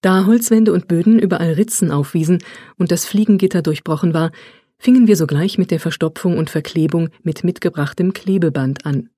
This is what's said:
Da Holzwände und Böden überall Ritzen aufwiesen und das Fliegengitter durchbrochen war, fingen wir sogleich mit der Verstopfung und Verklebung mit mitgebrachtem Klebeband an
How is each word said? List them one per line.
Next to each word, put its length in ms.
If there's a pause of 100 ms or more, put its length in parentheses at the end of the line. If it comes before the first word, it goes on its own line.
Da 220
Holzwände 480
und 160
Böden 300
überall 340
Ritzen 380
aufwiesen 480 (400)
und 120
das 140
Fliegengitter 560
durchbrochen 540
war, 160 (480)
fingen 280
wir 100
sogleich 420
mit 120
der 100
Verstopfung 580
und 100
Verklebung 640 (120)
mit 220
mitgebrachtem 680
Klebeband 720
an 320